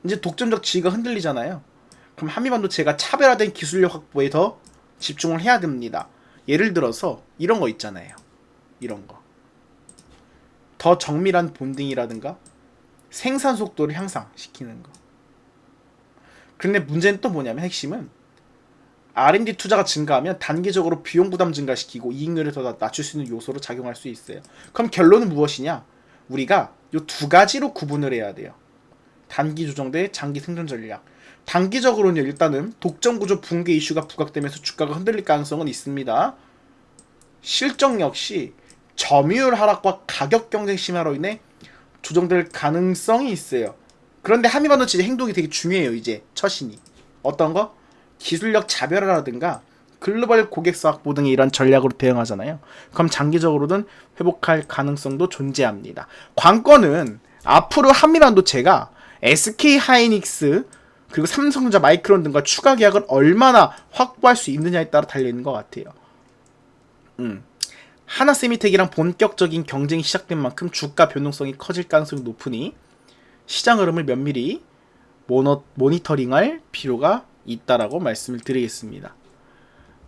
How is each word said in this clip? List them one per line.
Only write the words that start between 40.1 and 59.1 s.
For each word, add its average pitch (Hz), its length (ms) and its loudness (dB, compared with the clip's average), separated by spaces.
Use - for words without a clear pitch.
경쟁 202 280 -2
심화로 165 380 -4
인해 196 260 -8
조정될 175 480 0
가능성이 185 840 0
있어요. 120 440 -6
그런데 233 260 2
한미반도체 277 500 2
이제 185 100 2
행동이 247 260 -4
되게 160 160 -2
중요해요. 165 440 -2
이제 113 300 -6
처신이. 117 460 -6
어떤 156 300 0
거? 208 220 -2
기술력 214 500 -2
차별화라든가 156 920 -2
글로벌 220 500 2
고객사 165 400 -2
확보 143 240 -4
등의 139 180 2
이런 135 200 4
전략으로 131 460 4
대응하잖아요. 120 640 -2
그럼 165 160 2
장기적으로는 160 760 0
회복할 175 480 0
가능성도 143 600 -4
존재합니다. 123 800 -4
관건은 170 840 6
앞으로 269 480 6
한미반도체가 196 1000 6